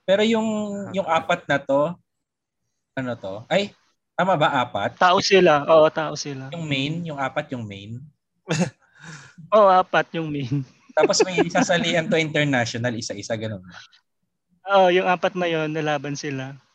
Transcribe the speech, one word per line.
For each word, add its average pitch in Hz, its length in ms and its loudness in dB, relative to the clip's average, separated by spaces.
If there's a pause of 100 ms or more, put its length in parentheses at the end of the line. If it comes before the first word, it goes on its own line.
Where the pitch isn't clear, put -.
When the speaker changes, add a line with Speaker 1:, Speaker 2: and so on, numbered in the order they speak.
Speaker 1:
pero 196 220 2
yung, 220 240 2 (260)
Speaker 2:
Ah. 196 180 -10
Speaker 1:
yung 185 140 -4
apat 165 400 0
na 143 120 0
to, 143 360 0 (1000)
ano 131 200 -6
to? 98 200 -10 (140)
Ay, 202 240 -2 (420)
tama 180 220 2
ba, 147 220 0
apat? 120 380 -2
Speaker 3:
Tao 185 240 4
sila. 180 440 4
Oo, 156 240 6
tao 151 280 -4
sila. 135 360 -10
Speaker 1:
Yung 170 120 -10
main, 147 400 -2
yung 160 120 -10
apat 139 360 -6
yung 123 120 -8
main? 104 360 -12 (480)
Speaker 3:
<laughs> 160 280 -2 (760)
Oo, 208 160 6
apat 185 480 2
yung 165 120 -4
main. 143 360 -4 (280)
Speaker 1:
Tapos - 320 2
may 185 240 0
sasalihan 170 560 0
to 160 160 0
international, 135 720 0
isa-isa, 110 480 -8
ganun 107 240 -8
ba? 90 160 -20 (960)
Speaker 3:
Oo, 190 160 8
yung 185 160 2
apat 180 260 0
na 180 140 -2
yun, 156 240 -2
nalaban 151 420 -4
sila 135 400 -8 (220)